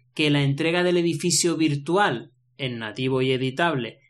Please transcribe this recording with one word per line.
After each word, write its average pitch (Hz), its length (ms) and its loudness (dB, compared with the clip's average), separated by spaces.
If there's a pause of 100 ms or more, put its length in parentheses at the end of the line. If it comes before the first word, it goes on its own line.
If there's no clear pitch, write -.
(140)
que 151 160 2
la 143 140 4
entrega 160 400 0
del 180 140 2
edificio 170 600 0
virtual, 156 760 0 (260)
en 123 220 -6
nativo 127 420 -2
y 131 100 2
editable, 131 680 -2 (100)